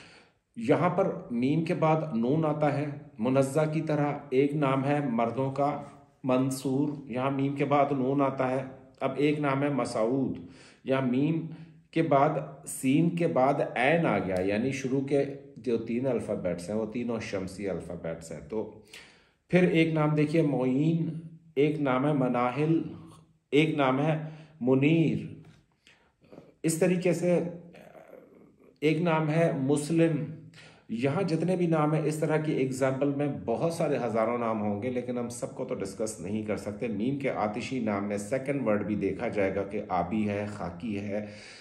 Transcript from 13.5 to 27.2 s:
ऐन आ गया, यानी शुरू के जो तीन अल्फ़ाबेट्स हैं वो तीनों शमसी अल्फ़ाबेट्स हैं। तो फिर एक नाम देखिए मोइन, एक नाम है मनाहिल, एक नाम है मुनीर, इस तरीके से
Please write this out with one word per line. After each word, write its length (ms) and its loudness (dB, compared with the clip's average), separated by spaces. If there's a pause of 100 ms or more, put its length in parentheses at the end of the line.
ऐन 300 2
आ 120 2
गया, 180 -2
यानी 360 0
शुरू 400 -2
के 140 4 (360)
जो 140 0
तीन 280 -2
अल्फ़ाबेट्स 680 -2
हैं 60 -2
वो 100 0
तीनों 340 -4
शमसी 460 -6
अल्फ़ाबेट्स 640 -8
हैं। 160 -12
तो 340 -8 (680)
फिर 140 6
एक 300 4
नाम 160 2
देखिए 320 4
मोइन, 800 0 (360)
एक 200 2
नाम 280 2
है 100 2
मनाहिल, 720 0 (640)
एक 220 4
नाम 240 2
है 320 0 (300)
मुनीर, 800 2 (1200)
इस 160 0
तरीके 340 4
से 380 2 (1300)